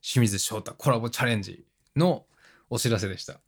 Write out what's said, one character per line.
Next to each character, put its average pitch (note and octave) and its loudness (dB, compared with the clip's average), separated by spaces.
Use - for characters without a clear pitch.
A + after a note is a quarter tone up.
清 - 0
水 G2+ 4
翔 G#2+ -4
太 A#2 -10
コ - 0
ラ A#2+ 4
ボ A#2 -4
チ - -8
ャ C3 0
レ A#2 2
ン G#2 -2
ジ - -14
の D#3+ 2
お A#2+ -4
知 A#2+ 0
ら A2 2
せ G#2 -2
で F#2 -6
し - -12
た。 - -16